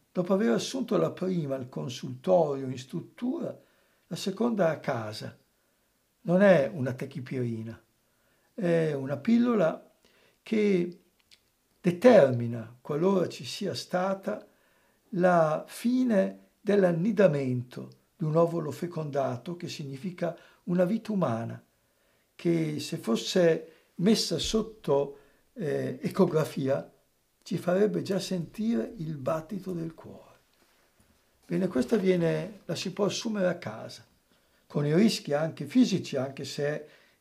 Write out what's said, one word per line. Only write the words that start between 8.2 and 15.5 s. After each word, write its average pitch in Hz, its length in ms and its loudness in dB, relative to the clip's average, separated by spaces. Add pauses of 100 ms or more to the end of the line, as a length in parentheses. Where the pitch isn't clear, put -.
è 170 380 2
una 135 240 -4
pillola 233 720 2 (540)
che 196 580 0 (800)
determina, 127 1000 4
qualora 180 480 0
ci - 160 -12
sia 160 300 -6
stata, 190 720 -6 (640)
la 170 580 4